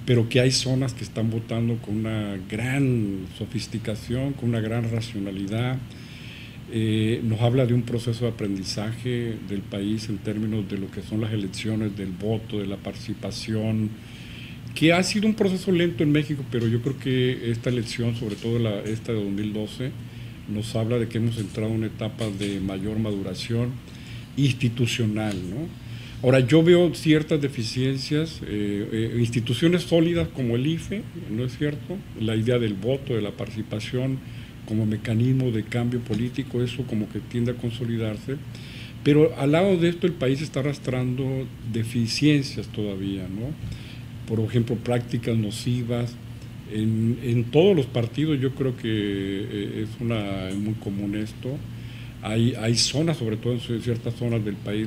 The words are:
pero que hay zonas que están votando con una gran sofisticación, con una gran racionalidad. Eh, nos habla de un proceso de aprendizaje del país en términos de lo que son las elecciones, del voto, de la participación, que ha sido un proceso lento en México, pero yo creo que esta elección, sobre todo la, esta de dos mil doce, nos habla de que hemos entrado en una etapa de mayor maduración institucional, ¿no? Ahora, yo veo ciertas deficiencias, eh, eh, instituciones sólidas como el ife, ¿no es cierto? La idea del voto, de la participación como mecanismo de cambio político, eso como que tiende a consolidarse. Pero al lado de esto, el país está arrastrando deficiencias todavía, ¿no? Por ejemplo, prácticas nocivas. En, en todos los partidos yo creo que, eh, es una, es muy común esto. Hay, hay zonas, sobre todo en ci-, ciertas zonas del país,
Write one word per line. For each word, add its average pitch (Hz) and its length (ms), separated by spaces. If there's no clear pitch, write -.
pero 117 220
que 127 120
hay 131 100
zonas 127 420
que - 120
están 113 260
votando 117 480
con 110 200
una 107 380
gran 113 800
sofisticación, 113 960
con 120 180
una 113 100
gran 113 300
racionalidad. 110 880
Eh, 110 520
nos 110 160
habla 123 260
de 120 80
un 123 80
proceso 117 420
de 117 60
aprendizaje 113 1040
del 98 120
país 107 480
en 101 100
términos 107 500
de 98 100
lo 95 120
que 101 120
son 107 180
las 110 120
elecciones, 107 640
del 95 160
voto, 104 480
de 98 60
la 98 100
participación, 107 1120
que 160 200
ha 175 100
sido 202 240
un 220 80
proceso 190 380
lento 175 320
en 147 80
México, 147 380
pero 117 180
yo 117 120
creo 135 180
que 127 520
esta 117 180
elección, 117 480
sobre 110 200
todo 117 220
la, 107 220
esta 113 320
de 110 100
dos 101 100
mil 104 200
doce, 107 380
nos 107 280
habla 113 220
de 113 100
que 117 100
hemos 113 180
entrado 110 320
en 110 100
una 110 100
etapa 110 420
de 98 300
mayor 98 380
maduración 110 760
institucional, 113 960
¿no? 147 320
Ahora, 131 180
yo 139 220
veo 175 320
ciertas 156 480
deficiencias, 135 1040
eh, 104 460
eh, 113 260
instituciones 123 640
sólidas 165 460
como 120 280
el 127 120
ife, 165 340
¿no 110 160
es 127 140
cierto? 147 400
La 110 180
idea 120 240
del 110 140
voto, 127 400
de 110 60
la 101 120
participación 110 880
como 110 220
mecanismo 120 640
de 110 140
cambio 120 340
político, 120 640
eso 123 220
como 107 260
que - 80
tiende 117 320
a 123 60
consolidarse. 117 800
Pero 151 340
al 139 140
lado 185 260
de 170 120
esto, 175 180
el 170 60
país 135 280
está 156 200
arrastrando 127 640
deficiencias 117 960
todavía, 98 540
¿no? 101 280
Por 110 100
ejemplo, 113 380
prácticas 120 600
nocivas. 120 800
En, 110 520
en 120 260
todos 185 240
los 139 120
partidos 127 540
yo 127 140
creo 131 220
que, 117 120
eh, 104 920
es 107 180
una, 101 500
es 98 60
muy 107 180
común 101 420
esto. 123 420
Hay, 117 320
hay 113 220
zonas, 151 400
sobre 113 200
todo 120 180
en 120 40
ci-, 117 220
ciertas 117 340
zonas 117 300
del 104 100
país, 104 320